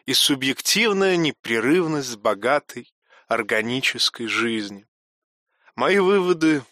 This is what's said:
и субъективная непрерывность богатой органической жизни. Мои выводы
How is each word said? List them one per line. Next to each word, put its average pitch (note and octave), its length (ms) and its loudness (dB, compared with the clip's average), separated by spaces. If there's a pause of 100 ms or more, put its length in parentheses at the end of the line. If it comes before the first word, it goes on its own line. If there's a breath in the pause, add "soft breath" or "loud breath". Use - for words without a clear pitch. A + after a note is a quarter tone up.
и - 80 -2
субъективная F#3 1000 2
непрерывность C#3+ 1000 0
богатой A2+ 760 -2 (340 soft breath)
органической A2+ 1000 -2
жизни. G#2 580 -4 (880 soft breath)
Мои D#3 240 2
выводы F3+ 720 2